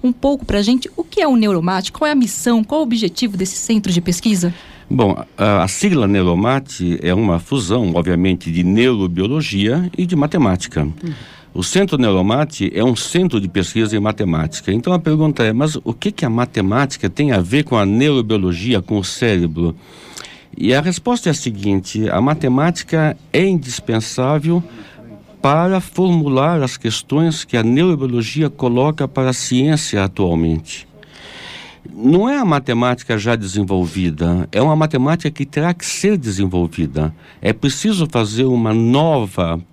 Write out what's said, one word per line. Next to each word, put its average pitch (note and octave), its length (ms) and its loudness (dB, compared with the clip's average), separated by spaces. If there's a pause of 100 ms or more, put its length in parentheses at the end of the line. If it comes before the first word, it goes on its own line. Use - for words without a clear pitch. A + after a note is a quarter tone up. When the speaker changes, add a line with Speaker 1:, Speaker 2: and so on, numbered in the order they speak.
Speaker 1:
um B3 80 2
pouco C#4 320 0
pra G3+ 180 0
gente B3 360 0
o E4+ 80 -4
que - 160 -2
é D#4 60 2
o B3+ 100 4
Neuromate, F#3+ 560 0
qual D#4 120 -2
é D4+ 60 0
a D4 40 0
missão, A#3 500 2
qual D4+ 140 -2
é - 20 2
o - 20 2
objetivo A3 540 -2
desse F#3+ 180 -4
centro G#3 380 0
de E3+ 80 2
pesquisa? F3 520 0 (360)
Speaker 2:
Bom, A#2 340 2 (140)
a, G2+ 260 2
a G2 60 0
sigla E3 360 2
Neuromate F#2+ 960 0
é F2 120 0
uma F#2 260 2
fusão, G#2 560 0
obviamente, F2 560 0
de F2 140 0
neurobiologia A2 1300 0
e F#3 80 0
de F3 120 0
matemática. A#2+ 680 0
Speaker 3:
Hum. D2+ 80 -4 (600)
Speaker 2:
O F2+ 100 -4
Centro F3+ 340 0
Neuromate G#2+ 760 0
é G#2 80 0
um B2+ 100 4
centro D#3+ 460 0
de G2 80 -4
pesquisa G2+ 480 -2
em G2+ 60 0
matemática. F2+ 720 -2
Então A#2+ 180 0
a F3+ 80 2
pergunta D#3 460 2
é, A2 80 2
mas D3+ 280 0
o - 120 -6
que G#3 180 -4
que - 140 -4
a A#2+ 40 -2
matemática A2+ 800 0
tem C#3+ 220 0
a G2+ 80 2
ver G#2+ 240 0
com B2 140 0
a G2+ 80 2
neurobiologia, G#2+ 960 2
com G#2+ 160 -2
o G2 80 0
cérebro? E2+ 680 0 (840)
E A#2+ 160 2
a C#3 60 4
resposta F#3 500 -2
é - 20 2
a - 20 2
seguinte, G#2 760 -2
a F#2 120 0
matemática D3+ 960 0 (160)
é F3+ 120 2
indispensável C#3+ 1160 -2 (800)
para E3+ 400 2
formular D#3+ 840 2
as B2 140 -4
questões D#3 680 -2
que - 140 -4
a A2+ 60 2
neurobiologia C3+ 840 0
coloca C3+ 560 0
para C3 260 -2
a - 20 -2
ciência C3 680 0
atualmente. E2 840 -2 (1040)
Não E3 360 4
é C#4+ 80 0
a B3+ 80 0
matemática B2 720 0
já A2+ 180 0
desenvolvida, F2+ 1120 0
é G#2+ 120 0
uma D#3 160 4
matemática D#3 520 0
que - 160 -6
terá D#3+ 280 -2
que F3 120 -8
ser G3+ 320 0
desenvolvida. F2 960 -2 (280)
É A2 100 0
preciso E3 580 0
fazer A2+ 360 0
uma A#2 280 2
nova A2+ 880 2 (140)